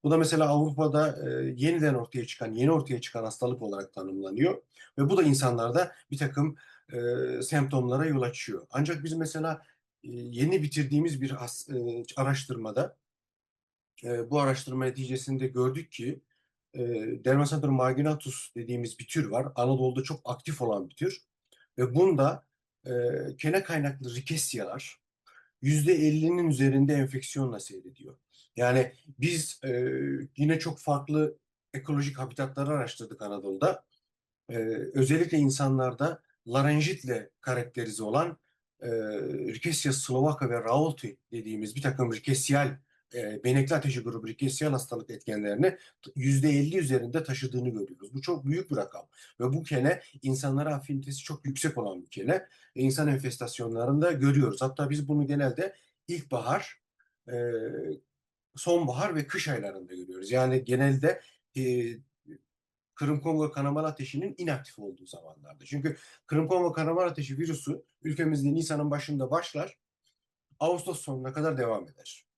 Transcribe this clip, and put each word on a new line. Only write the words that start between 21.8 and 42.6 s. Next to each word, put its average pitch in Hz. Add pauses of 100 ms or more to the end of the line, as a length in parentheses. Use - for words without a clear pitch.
bunda, 160 (360)
e, 127 (460)
kene 180
kaynaklı 139
rikesyalar 123 (600)
yüzde 151
ellinin 160
üzerinde 139
enfeksiyonla 135
seyrediyor. - (380)
Yani 127 (260)
biz, 160
e, 135 (680)
yine 156
çok 160
farklı 151 (360)
ekolojik 143
habitatları 135
araştırdık 117
Anadolu'da. 101 (640)
E, 117 (360)
özellikle 156
insanlarda 135 (260)
larenjitle 139 (120)
karakterize 117
olan, 151 (440)
e, 117 (640)
Rickettsia 151
slovaka 135
ve 117
Rauti 127 (140)
dediğimiz 110
bir 139
takım 131
rikesyal, 135 (360)